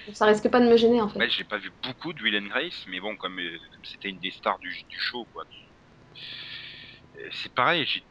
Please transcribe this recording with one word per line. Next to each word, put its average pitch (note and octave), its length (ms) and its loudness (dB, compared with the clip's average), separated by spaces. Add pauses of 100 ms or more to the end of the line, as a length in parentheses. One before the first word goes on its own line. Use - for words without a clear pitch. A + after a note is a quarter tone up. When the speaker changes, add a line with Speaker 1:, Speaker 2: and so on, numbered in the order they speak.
(140)
Speaker 1:
ça - 120 2
risque G#3+ 220 6
pas B3 140 6
de A#3+ 80 8
me A#3 80 10
gêner, A#3 240 6
en G#3 80 0
fait. G#3 100 -8
Speaker 2:
Ouais, A#2+ 100 2
j'ai - 140 -2
pas G#2 140 -6
vu G2 120 -8 (140)
beaucoup C#3 300 -8
de D#3+ 100 -12
Will G#2 140 2
and G2+ 100 -2
Grace, C3 400 -6
mais F#2 140 -10
bon, G2+ 160 -8
comme, F#2 220 -8
euh, E2+ 180 -6 (260)
c'était - 240 -12
une F#2 120 -8
des F2+ 120 -6
stars G2 280 -4
du, F2+ 100 -14 (180)
du - 100 -18
show, A#2 360 -6
quoi. D#2+ 100 -12 (1700)
Euh, - 160 -16
c'est - 180 -10
pareil, D3 340 2
j'ai - 240 -6